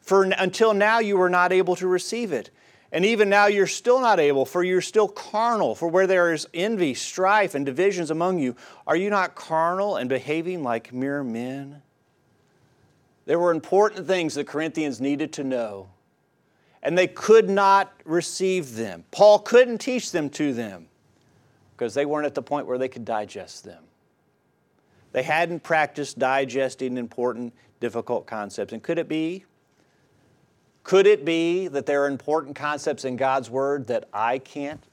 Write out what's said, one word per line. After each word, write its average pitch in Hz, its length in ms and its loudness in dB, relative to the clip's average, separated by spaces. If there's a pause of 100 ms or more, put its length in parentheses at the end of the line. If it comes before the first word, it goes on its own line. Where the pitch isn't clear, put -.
for 190 240 4
n-, 190 140 2
until 190 340 2
now 214 280 4
you 202 160 0
were 180 140 4
not 180 220 4
able 185 220 2
to 185 140 -4
receive 190 420 -2
it. 117 200 -4 (420)
And 175 120 0
even 214 240 4
now 202 180 6
you're 202 200 2
still 247 340 2
not 214 200 4
able, 139 260 4
for 180 160 -2
you're 180 180 2
still 214 280 0
carnal. 208 680 -2
For 165 140 -4
where 185 180 4
there 175 260 4
is 151 220 -4
envy, 175 400 0
strife, 190 640 0
and 139 100 -2
divisions 170 460 -2
among 175 260 -2
you, 127 160 -2 (320)
are 156 80 0
you 190 160 0
not 190 240 0
carnal 175 600 -2
and 123 120 -4
behaving 151 540 -4
like 117 300 -4
mere 139 320 -4
men?" 135 580 -10 (1400)
There 165 140 2
were 175 100 2
important 185 560 0
things 165 280 -2
the 143 100 -4
Corinthians 147 560 -6
needed 143 320 -2
to 147 120 -8
know, 107 440 -6 (920)
and 165 160 -2
they 180 120 4
could 214 420 4
not 196 420 4 (120)
receive 170 720 -2
them. 95 340 -8
Paul 208 300 8
couldn't 240 380 4
teach 254 340 -4
them 151 180 -2
to 143 240 -2
them 98 320 -10 (920)
because 117 160 -4
they 143 140 0
weren't 151 200 -2
at 143 100 -4
the 139 40 -2
point 143 280 -6
where 127 100 -2
they 127 100 -2
could 123 160 -12
digest 104 600 -8
them. - 180 -20 (1300)
They 127 140 -4
hadn't 165 400 -2
practiced 151 560 -2
digesting 131 760 -2
important, 120 560 -6 (280)
difficult 117 460 -4
concepts. 104 460 -8
And 113 80 -12
could 170 180 -4
it 160 100 -6
be, 160 360 -6 (1400)
could 196 240 6
it 202 160 4
be 170 420 0
that 139 180 -6
there 143 200 0
are - 20 0
important 143 480 -4
concepts 147 500 -6
in 127 120 -6
God's 131 340 -2
Word 135 380 -4
that 117 240 -4
I 117 260 -2
can't 143 420 -12 (120)